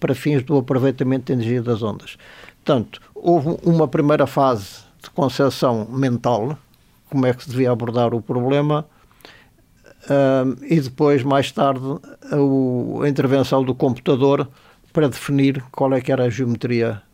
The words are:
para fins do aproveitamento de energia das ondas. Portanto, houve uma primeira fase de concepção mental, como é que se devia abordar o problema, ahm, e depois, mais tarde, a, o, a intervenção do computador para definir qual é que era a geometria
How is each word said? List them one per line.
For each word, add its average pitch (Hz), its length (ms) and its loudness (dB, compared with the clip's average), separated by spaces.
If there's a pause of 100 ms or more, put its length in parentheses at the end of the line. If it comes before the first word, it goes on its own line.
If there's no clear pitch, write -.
para 143 140 -2
fins 143 280 0
do 143 140 0
aproveitamento 131 680 0
de 143 80 -4
energia 120 280 -2
das 113 200 -2
ondas. 107 340 -8 (460)
Portanto, - 380 -2 (140)
houve 170 480 0
uma 165 260 2
primeira 147 380 2
fase 127 540 -2 (220)
de - 80 -20
concepção 127 800 0
mental, 123 680 0 (500)
como 135 160 0
é 127 80 2
que 123 100 -12
se - 80 -14
devia 123 200 0
abordar 117 440 0
o 113 60 -4
problema, 143 640 0 (1200)
ahm, 135 520 2
e 165 160 2
depois, 143 440 2
mais 139 280 0
tarde, 139 300 0 (500)
a, 151 60 -2
o, 131 640 0
a 143 60 2
intervenção 135 560 2
do 127 100 -2
computador 139 720 2 (460)
para 156 160 2
definir 139 640 0
qual 135 220 0
é 131 80 0
que 135 100 -4
era 127 120 2
a 123 60 0
geometria 117 720 -2 (140)